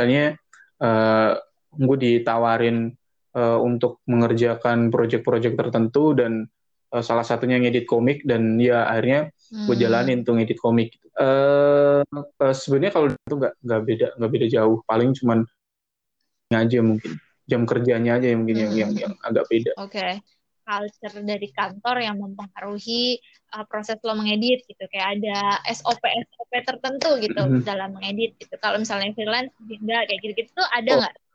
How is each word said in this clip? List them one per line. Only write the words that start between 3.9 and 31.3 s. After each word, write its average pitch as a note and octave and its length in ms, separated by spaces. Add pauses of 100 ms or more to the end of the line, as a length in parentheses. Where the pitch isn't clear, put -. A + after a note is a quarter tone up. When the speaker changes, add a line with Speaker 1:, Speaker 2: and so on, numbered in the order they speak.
Speaker 1:
mengerjakan A#2 880
project-project A#2 640
tertentu A#2+ 560
dan, A2+ 320 (480)
eh, A#2+ 80
salah A#2 240
satunya B2 320
ngedit A#2+ 320
komik B2 400
dan A2+ 320
ya A#2+ 240
akhirnya B2 480 (160)
gue G#3 240
Speaker 2:
Hmm. A#2 80
Speaker 1:
jalanin A#2+ 400
tuh A#2 160
ngedit A2+ 240
komik. A#2 400 (160)
Eh, C#3+ 880
eh, C#3+ 480
sebenarnya C#3 400
kalau D3 160
itu D3 320
nggak, B2+ 160
nggak A2+ 320
beda, A#2 180 (140)
nggak A2+ 160
beda A2+ 160
jauh. A2+ 320
Paling A#2+ 320
cuman A2+ 320 (1040)
aja A#2 320
mungkin A2 320 (320)
jam A#2+ 160
kerjanya A#2+ 560
aja B2+ 80
yang A2+ 160
mungkin A2+ 160
yang, G#2+ 160
Speaker 2:
Hmm. A2 80
Speaker 1:
yang, G#2 160
yang G2+ 140 (100)
agak A2+ 240
beda. A#2 320
Speaker 2:
Oke. G3 400 (420)
Culture G#3 600
dari G#3 260
kantor G3+ 540
yang G#3 160
mempengaruhi, G3+ 960 (400)
eh, G#3+ 80
proses G#3+ 400
lo A3 80
mengedit G#3+ 560
gitu. G3+ 240
Kayak F#3+ 240
ada G#3 200 (280)
S A#3 240
O A#3 80
P - 80
S A#3 320
O A#3+ 80
P - 160
tertentu C4 560
gitu G#3+ 240
Speaker 1:
Hmm. B2 240
Speaker 2:
dalam G3 320
mengedit G3+ 400
gitu. - 240
Kalau G#3 160
misalnya G#3 400
freelance, A#3 400
enggak, A3 560
kayak G3 80
gitu-gitu G#3+ 320
tuh F4+ 160
ada A#3 240
Speaker 1:
Oh. C#4 80
Speaker 2:
nggak? G3+ 160 (180)